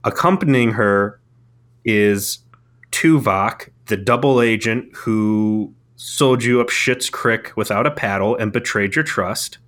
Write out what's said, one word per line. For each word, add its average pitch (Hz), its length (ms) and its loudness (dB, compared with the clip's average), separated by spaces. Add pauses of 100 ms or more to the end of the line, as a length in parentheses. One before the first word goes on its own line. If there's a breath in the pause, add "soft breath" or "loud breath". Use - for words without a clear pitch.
Accompanying 135 680 2
her 101 460 0 (640)
is 104 580 0 (520)
Tuvok, 117 800 0 (160)
the 104 100 -2
double 120 460 2
agent 113 520 0
who 107 800 0 (240)
sold 127 480 0
you 123 160 2
up 117 60 0
Schitt's - 420 -2
Creek - 480 -2
without 107 300 -2
a 147 40 2
paddle 101 460 -2
and 107 160 -2
betrayed 101 420 -2
your 156 100 0
trust. - 640 -6